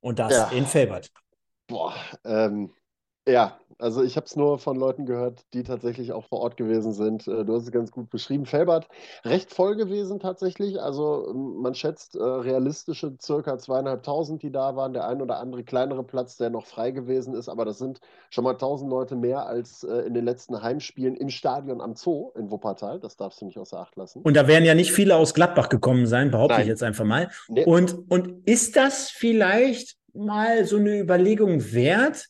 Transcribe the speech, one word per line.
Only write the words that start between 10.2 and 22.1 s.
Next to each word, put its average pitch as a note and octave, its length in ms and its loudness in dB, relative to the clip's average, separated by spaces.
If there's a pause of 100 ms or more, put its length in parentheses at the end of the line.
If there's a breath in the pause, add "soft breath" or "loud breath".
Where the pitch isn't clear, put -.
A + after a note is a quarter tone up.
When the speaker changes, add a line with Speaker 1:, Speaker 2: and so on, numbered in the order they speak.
Speaker 2:
tatsächlich. F#3+ 600 -4
Also, D3 500 -4
ähm, A#2+ 320 -8
man B2+ 120 -2
schätzt, - 400 -8
äh, - 80 -6
realistische C3 1000 -2
circa D3 380 -4
zweieinhalbtausend, C#3 840 -4
die C#3+ 100 -8
da C3+ 240 -2
waren. C3+ 160 -4
Der A2+ 160 -6
ein C3 120 -4
oder B2 180 -6
andere B2 260 -10
kleinere C3 400 -4
Platz, B2 320 -8
der A#2 140 -2
noch A2+ 160 -8
frei A#2 260 -6
gewesen C3 420 -4
ist. A#2 140 -8
Aber A2+ 160 -6
das G#2+ 140 -8
sind C3 200 -8 (320 soft breath)
schon A#2+ 140 -4
mal B2+ 100 0
tausend C3+ 340 -4
Leute C3 280 -4
mehr B2 300 -2
als, A#2 360 -10
äh, A#2 200 -4
in A#2+ 120 -6
den A#2+ 100 -2
letzten B2 380 -6
Heimspielen B2+ 540 -4
im C3+ 120 0
Stadion C3+ 520 -4
am A2+ 160 -8
Zoo E3+ 400 -2